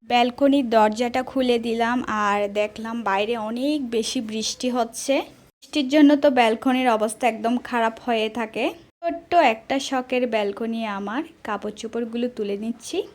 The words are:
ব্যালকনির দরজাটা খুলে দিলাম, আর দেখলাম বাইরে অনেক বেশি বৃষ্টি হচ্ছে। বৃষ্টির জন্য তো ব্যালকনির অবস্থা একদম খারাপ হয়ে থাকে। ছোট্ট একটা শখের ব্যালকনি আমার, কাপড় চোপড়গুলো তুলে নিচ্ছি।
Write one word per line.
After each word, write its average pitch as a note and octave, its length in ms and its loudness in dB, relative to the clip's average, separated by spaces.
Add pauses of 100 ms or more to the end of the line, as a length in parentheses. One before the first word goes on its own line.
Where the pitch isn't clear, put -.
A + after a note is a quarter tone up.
ব্যালকনির B3 600 2
দরজাটা A3+ 520 2
খুলে B3+ 360 0
দিলাম, A#3 380 -2 (280)
আর G3+ 140 2 (140)
দেখলাম G#3+ 500 -4
বাইরে G#3 360 0
অনেক A#3+ 400 -2 (120)
বেশি A3+ 300 -2
বৃষ্টি A3 500 -4
হচ্ছে। A#3+ 440 -2 (380)
বৃষ্টির - 360 -4
জন্য D4 280 8
তো C#4+ 140 4
ব্যালকনির B3+ 580 2
অবস্থা A3 400 0
একদম A3+ 260 -2 (140)
খারাপ A3+ 260 0 (120)
হয়ে A3 220 0 (100)
থাকে। A3 260 -4 (340)
ছোট্ট E4+ 320 -6 (220)
একটা - 240 -4 (120)
শখের B3+ 360 -2 (100)
ব্যালকনি A3+ 460 -2 (180)
আমার, G#3 240 -6 (240)
কাপড় G#3+ 340 -6
চোপড়গুলো A#3 460 -4 (100)
তুলে G3+ 280 -4
নিচ্ছি। A#3 340 -8 (160)